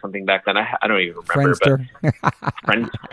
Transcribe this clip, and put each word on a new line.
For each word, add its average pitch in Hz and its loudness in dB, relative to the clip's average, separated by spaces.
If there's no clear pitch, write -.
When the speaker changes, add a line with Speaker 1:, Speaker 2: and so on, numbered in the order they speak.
Speaker 1:
something 98 -8
back 95 2
then. 98 2
I, 110 -2
I 107 0
don't 104 2
even 87 -2
remember. 87 2
Speaker 2:
Friendster. 135 2
Speaker 1:
But - -2
Speaker 2:
<laughs> - -14
Speaker 1:
Friend-, - 0